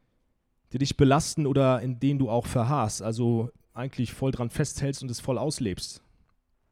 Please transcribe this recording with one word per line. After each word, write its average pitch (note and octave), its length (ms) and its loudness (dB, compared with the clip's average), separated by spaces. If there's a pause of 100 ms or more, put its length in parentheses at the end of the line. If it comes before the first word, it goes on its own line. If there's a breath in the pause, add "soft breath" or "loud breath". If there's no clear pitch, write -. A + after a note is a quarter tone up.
(720)
die B2+ 60 -4
dich C3+ 180 -2
belasten D3 500 4
oder C3 340 4
in B2 180 -4
denen C#3 200 2
du C3 100 0
auch A#2 180 0
verharrst, A#2+ 560 0
also A#2 480 0 (240)
eigentlich B2+ 380 -4
voll C3+ 200 -2
dran A#2+ 180 -4
festhältst C#3 520 -4
und C3 80 -8
es A#2 100 -8
voll B2+ 180 -2
auslebst, - 640 -4 (680)